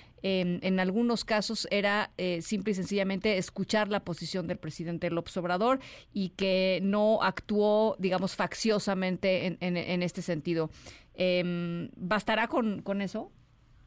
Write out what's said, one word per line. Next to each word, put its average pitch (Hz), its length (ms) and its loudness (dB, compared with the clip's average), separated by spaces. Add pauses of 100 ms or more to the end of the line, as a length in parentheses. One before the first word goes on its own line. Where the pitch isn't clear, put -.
(220)
en, 185 420 0
en 185 180 2
algunos 220 420 2
casos 214 480 -2
era, 202 460 2
eh, 180 240 -2
simple 208 300 -2
y - 20 2
sencillamente 190 640 0
escuchar 202 500 0
la 202 140 0
posición 175 460 -6
del 180 100 -4
presidente 170 520 -6
López 170 280 -2
Obrador 190 420 2 (320)
y 190 200 -2
que 185 520 2
no 208 400 4
actuó, 208 760 2
digamos, 185 360 0
facciosamente 185 1120 0
en, 175 140 -2
en, 175 160 0
en 175 260 0
este 175 180 -4
sentido. 165 500 -2 (440)
Em, 175 800 0
¿bastará 214 540 0
con, 220 320 0
con 196 200 -2
eso? 214 300 -6 (560)